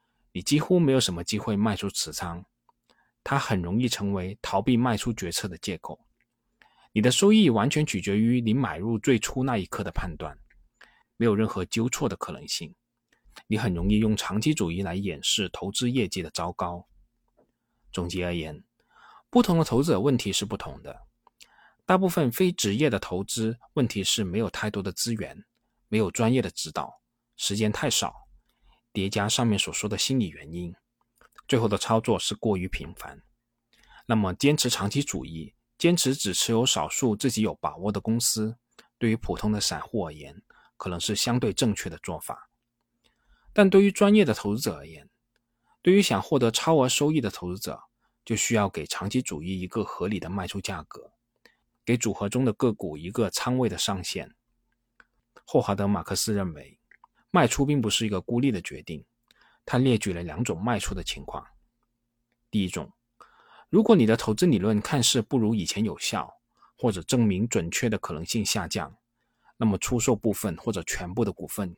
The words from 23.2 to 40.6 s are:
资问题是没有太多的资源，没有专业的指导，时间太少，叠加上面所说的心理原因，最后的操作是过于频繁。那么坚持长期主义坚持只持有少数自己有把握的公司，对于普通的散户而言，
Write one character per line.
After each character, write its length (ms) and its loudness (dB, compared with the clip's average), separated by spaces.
资 340 -4
问 120 2
题 160 -2
是 220 0
没 140 -4
有 120 -2
太 180 -4
多 140 -4
的 80 -4
资 240 -4
源， 300 -10
没 100 2
有 120 2
专 220 2
业 100 4
的 80 -4
指 220 -10
导， 280 -8
时 180 -4
间 160 2
太 180 -2
少， 380 -4
叠 160 -2
加 200 0
上 180 0
面 100 2
所 160 -2
说 160 -4
的 80 -4
心 220 0
理 120 0
原 220 -18
因， 220 -8
最 120 2
后 100 2
的 100 0
操 220 2
作 180 0
是 160 -4
过 220 -2
于 100 -4
频 280 -10
繁。 280 -18
那 100 2
么 180 0
坚 220 4
持 120 0
长 220 -2
期 100 -2
主 240 -4
义 300 -12
坚 180 4
持 180 2
只 200 -2
持 180 0
有 140 4
少 220 0
数 280 0
自 140 0
己 100 0
有 140 0
把 220 -6
握 140 -2
的 100 -2
公 200 0
司， 340 -2
对 120 2
于 60 2
普 200 -4
通 160 0
的 80 -2
散 200 -2
户 200 -6
而 120 -6
言， 300 -16